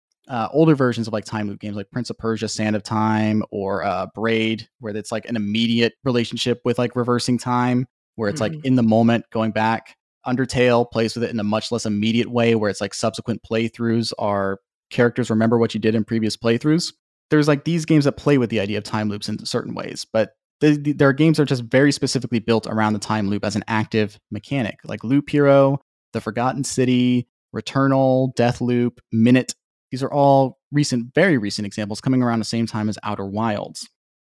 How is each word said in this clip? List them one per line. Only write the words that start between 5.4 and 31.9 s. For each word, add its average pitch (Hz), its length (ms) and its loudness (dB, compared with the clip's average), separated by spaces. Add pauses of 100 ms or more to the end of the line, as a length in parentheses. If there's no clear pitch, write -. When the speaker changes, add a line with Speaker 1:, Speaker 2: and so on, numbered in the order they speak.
Speaker 1:
relationship 120 600 -2
with, 120 140 -2
like, 123 160 -2
reversing 120 440 -2
time, 123 480 -2 (280)
where 107 160 -4
it's, - 100 -4
like, 107 120 -2
Speaker 2:
Mm-hmm. - 140 -10
Speaker 1:
in 127 100 2
the 120 80 2
moment 113 460 4
going 110 200 -4
back. 110 460 -2 (280)
Undertale 123 680 2
plays 113 260 -2
with 117 80 -4
it - 60 -2
in 117 100 -6
a 104 40 -4
much 107 280 -2
less 117 120 -4
immediate 110 460 0
way, 117 240 2
where 104 160 0
it's, - 100 -6
like, 98 140 -6
subsequent - 480 -4
playthroughs 117 720 -2
are, 98 440 -2 (300)
characters 120 380 2
remember 113 300 2
what 113 160 0
you 110 60 -4
did 113 160 2
in 110 80 0
previous 110 320 -2
playthroughs. 151 560 0 (380)
There's, 151 180 4
like, 143 160 2
these 160 220 -2
games 151 180 4
that 139 80 2
play 147 240 2
with 120 140 2
the 110 100 0
idea 101 160 -2
of 104 80 -6
time 107 240 -4
loops 101 200 -8
in 107 180 -6
certain - 280 -6
ways, - 380 -10
but 110 220 0 (260)
the, 151 160 6
the, 147 160 -2
there 139 160 4
are 135 60 4
games 156 240 4
that 151 60 4
are - 20 -2
just 123 160 -2
very 131 280 4
specifically 123 500 -2
built 113 260 0
around 107 260 0
the 104 60 -2
time 107 320 -2
loop 101 120 -2
as 104 140 -2
an 104 100 -4
active 110 520 -2 (120)
mechanic, 107 540 -6
like 107 180 -10
Loop 139 280 0
Hero, 139 500 4 (320)
The 113 80 -6
Forgotten 123 420 -2
City, 123 640 2 (300)
Returnal, 131 800 2
Deathloop, 120 600 0 (120)
Minute. 123 440 4 (360)
These 131 120 -8
are 135 100 -4
all 139 460 4 (120)
recent, 131 440 0
very 165 240 4
recent 101 260 -4
examples 104 380 -6